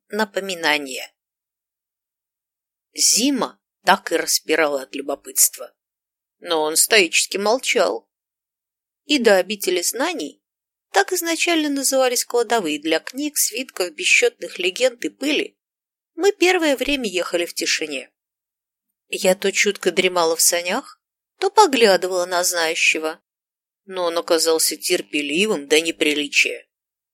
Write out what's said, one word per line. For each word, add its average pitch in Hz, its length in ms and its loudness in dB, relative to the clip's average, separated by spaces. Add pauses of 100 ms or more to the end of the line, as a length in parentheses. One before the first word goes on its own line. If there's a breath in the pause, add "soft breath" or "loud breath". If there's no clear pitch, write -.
напоминание. 165 1040 -4 (1800)
Зима 226 640 0 (260)
так - 260 2
и 165 60 0
распирала 156 640 0
от 131 140 -14
любопытства. - 800 -4 (640)
Но 165 240 -2
он 156 120 -2
стоически - 640 2
молчал. 202 720 0 (960)
И 294 140 2
до 214 180 6
обители 180 460 -2
знаний, 254 600 -6 (500)
так 392 200 2
изначально 330 560 0
назывались 262 560 0
кладовые 220 540 0
для 160 220 0
книг, 294 360 -8
свитков, 226 560 -4
бесчетных 233 640 0
легенд 240 480 -2
и - 40 -2
пыли, - 500 -4 (560)
мы 381 160 2
первое 339 440 2
время 254 320 -2
ехали 175 380 -2
в - 80 -12
тишине. 143 580 -6 (1000)
Я 190 260 2
то 196 160 -2
чутко - 400 0
дремала 175 440 0
в 165 60 -2
санях, 180 580 -2 (380)
то 381 140 -2
поглядывала 196 760 4
на 180 180 -2
знающего, 170 760 -2 (680)
но 185 160 -4
он 170 140 0
оказался 165 580 2
терпеливым 156 920 -2
до 151 140 4
неприличия. 151 840 -2 (460)